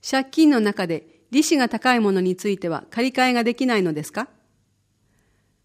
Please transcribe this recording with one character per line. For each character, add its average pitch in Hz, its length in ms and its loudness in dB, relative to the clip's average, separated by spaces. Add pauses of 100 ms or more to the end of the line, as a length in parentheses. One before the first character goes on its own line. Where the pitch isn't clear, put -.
借 269 280 -2
金 311 200 4
の 269 80 4
中 202 280 0
で - 440 -10
利 285 140 2
子 330 140 2
が 247 100 2
高 247 260 0
い 240 60 2
も 202 120 2
の 190 80 2
に 185 140 0
つ 196 140 -6
い 196 100 -2
て 175 100 -6
は 160 220 -6
借 254 220 -2
り - 40 -6
換 254 120 2
え 247 60 2
が 240 100 0
で 233 100 0
き 262 120 -2
な 240 100 0
い 196 60 2
の 170 100 0
で 151 120 -6
す - 80 -16
か？ 226 160 -8 (1400)